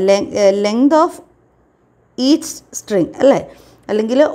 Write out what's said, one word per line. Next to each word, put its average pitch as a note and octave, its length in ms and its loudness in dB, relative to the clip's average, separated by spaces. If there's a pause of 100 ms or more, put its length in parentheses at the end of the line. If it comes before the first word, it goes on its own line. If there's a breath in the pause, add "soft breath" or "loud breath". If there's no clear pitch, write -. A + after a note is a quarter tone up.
ലെ-, G3 180 2 (160)
ആ, G3+ 40 4 (200)
length B3+ 380 2
of F4 80 -2 (1160)
each D#4 200 0 (300)
string F3+ 300 -4 (140)
അല്ലേ? B3+ 160 4 (520 loud breath)
അല്ലെങ്കിൽ A3 300 -2 (140)